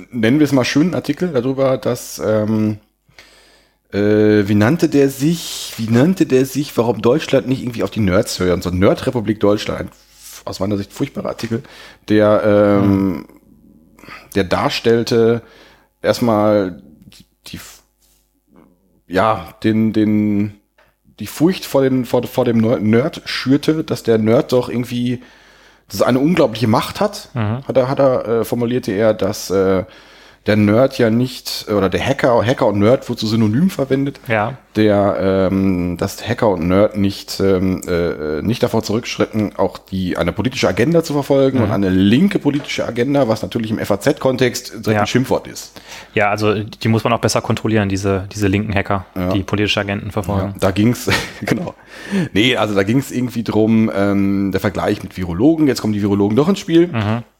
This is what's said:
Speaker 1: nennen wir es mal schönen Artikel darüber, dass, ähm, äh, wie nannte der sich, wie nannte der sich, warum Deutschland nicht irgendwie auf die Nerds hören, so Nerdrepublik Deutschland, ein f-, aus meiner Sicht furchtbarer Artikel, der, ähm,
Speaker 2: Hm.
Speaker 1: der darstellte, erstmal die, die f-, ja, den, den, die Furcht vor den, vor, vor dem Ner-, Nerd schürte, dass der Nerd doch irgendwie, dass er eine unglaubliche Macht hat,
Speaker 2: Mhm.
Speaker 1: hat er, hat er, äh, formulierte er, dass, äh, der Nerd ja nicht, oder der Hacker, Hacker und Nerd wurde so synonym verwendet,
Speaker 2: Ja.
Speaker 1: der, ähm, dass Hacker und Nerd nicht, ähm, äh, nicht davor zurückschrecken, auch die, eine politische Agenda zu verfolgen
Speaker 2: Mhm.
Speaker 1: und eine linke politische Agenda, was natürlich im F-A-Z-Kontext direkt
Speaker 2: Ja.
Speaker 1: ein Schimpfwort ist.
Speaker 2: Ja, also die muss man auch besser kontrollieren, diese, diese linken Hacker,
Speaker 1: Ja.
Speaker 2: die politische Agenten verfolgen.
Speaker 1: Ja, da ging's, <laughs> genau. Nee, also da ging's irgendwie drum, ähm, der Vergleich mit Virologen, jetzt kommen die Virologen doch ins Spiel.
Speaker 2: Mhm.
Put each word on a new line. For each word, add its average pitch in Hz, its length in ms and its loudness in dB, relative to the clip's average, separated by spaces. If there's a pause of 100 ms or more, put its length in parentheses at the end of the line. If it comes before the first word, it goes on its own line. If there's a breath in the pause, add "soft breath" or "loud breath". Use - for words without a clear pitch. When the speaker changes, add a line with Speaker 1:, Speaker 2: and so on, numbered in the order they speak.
(120)
Speaker 1:
nennen 120 280 2
wir 151 60 4
es 135 80 0
mal 131 100 4
schönen 156 320 0
Artikel 175 380 -4
darüber, 131 440 0
dass, - 480 -6
ähm, 107 520 0 (1120 soft breath)
äh, 107 560 4
wie 107 80 2
nannte 123 320 4
der 139 220 4
sich, 151 680 -4
wie 113 140 -4
nannte 151 360 4
der 131 200 2
sich, 135 320 -6
warum 113 240 0
Deutschland 123 480 2
nicht 131 120 -2
irgendwie 113 220 -6
auf 95 80 -4
die - 80 -6
Nerds 101 400 0
hören, 90 220 0
so 92 80 -4
Nerdrepublik 107 720 0
Deutschland, 101 400 0
ein 92 60 -10
f-, - 580 -20
aus 98 140 -8
meiner 101 180 -2
Sicht 101 160 -10
furchtbarer - 360 -8
Artikel, 113 340 -6 (460 loud breath)
der, 104 360 4
ähm, 104 400 4
Speaker 2:
Hm. 98 400 0 (1120 loud breath)
Speaker 1:
der 98 80 2
darstellte, 113 1000 2 (600 soft breath)
erstmal 104 800 0 (240)
die, - 200 -20 (220)
die - 100 -16
f-, - 240 -20 (1300)
ja, 92 420 0 (140)
den, 110 300 2
den, 107 640 0 (640 soft breath)
die 104 80 -10
Furcht - 380 0
vor 139 180 0
den, 131 220 0
vor, 123 180 0
vor - 220 -2
dem 120 140 2
Ner-, 110 200 2
Nerd 135 460 2
schürte, 147 580 0
dass 139 200 -6
der 113 140 2
Nerd 110 340 2
doch 123 180 0
irgendwie, 120 520 -4 (680 loud breath)
dass 101 140 -2
er - 60 2
eine 127 120 4
unglaubliche 139 480 2
Macht 123 320 0
hat, 208 340 -4
Speaker 2:
Mhm. 117 340 -4
Speaker 1:
hat - 100 -4
er, 127 120 4
hat 131 100 -2
er, 131 280 2
äh, 113 180 0
formulierte 120 460 -2
er, 107 220 2
dass, - 380 -4
äh, 95 320 2 (600 loud breath)
der 107 120 2
Nerd 107 400 4
ja 120 120 4
nicht, - 600 -4
oder 101 180 2
der 90 180 -2
Hacker, 120 400 2
Hacker 123 220 0
und 104 120 0
Nerd 117 280 2
wurde 120 140 -8
so 113 60 -4
synonym 113 420 2
verwendet, 139 580 -2
Speaker 2:
Ja. 113 300 -2 (180)
Speaker 1:
der, 101 400 2 (340)
ähm, 92 480 0
dass - 300 -6
Hacker 107 220 0
und 87 180 0
Nerd 98 300 2
nicht, - 420 -2
ähm, 92 480 2
äh, 78 540 -2
nicht 98 200 -2
davor 113 220 0
zurückschrecken, - 720 -2
auch - 220 -2
die, 92 400 -4
eine 85 160 0
politische 110 340 -2
Agenda 123 340 2
zu 165 120 -4
verfolgen 135 460 2
Speaker 2:
Mhm. 117 40 2
Speaker 1:
und 98 80 0
eine 98 180 0
linke 101 500 4
politische - 460 -4
Agenda, 127 440 0
was 110 120 -2
natürlich 110 300 -6
im 107 80 -4
F-A-Z-Kontext 123 920 -2 (140)
direkt - 20 -12
Speaker 2:
Ja. 107 120 2
Speaker 1:
ein 104 80 0
Schimpfwort - 400 0
ist. - 320 -16 (340 loud breath)
Speaker 2:
Ja, 104 160 2
also 104 320 0
die - 280 -8
muss 113 160 2
man 117 80 0
auch 110 80 0
besser 120 180 0
kontrollieren, 110 480 0
diese, 98 460 -2
diese 101 160 0
linken 101 260 -2
Hacker, 98 300 -2 (100)
Speaker 1:
Ja. 90 160 -2
Speaker 2:
die 98 120 0
politische 104 360 -2
Agenten 101 320 -4
verfolgen. 101 440 -4
Speaker 1:
Ja, - 40 -16
da 98 120 0
ging's, 107 380 0 (180)
<laughs> - 140 -18
genau. - 320 -4 (600 loud breath)
Nee, 117 240 2
also 104 180 -2
da 98 80 2
ging's 123 280 0
irgendwie 120 340 -4
drum, 110 500 2
ähm, 98 560 0
der 92 80 -2
Vergleich 95 440 -2
mit 92 120 -14
Virologen, 117 520 0
jetzt 123 120 0
kommen 107 140 -2
die 104 80 -4
Virologen 101 340 0
doch 147 140 2
ins 196 100 0
Spiel. 170 280 2
Speaker 2:
Mhm. 113 360 -4 (160)